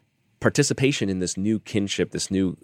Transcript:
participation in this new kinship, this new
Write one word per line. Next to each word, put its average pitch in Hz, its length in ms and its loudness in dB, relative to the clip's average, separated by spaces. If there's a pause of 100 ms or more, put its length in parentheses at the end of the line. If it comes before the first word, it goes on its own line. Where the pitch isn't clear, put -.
(400)
participation 131 720 2
in 92 80 -2
this 90 180 -4
new 104 220 0
kinship, 95 540 -2
this - 180 -4
new 95 340 2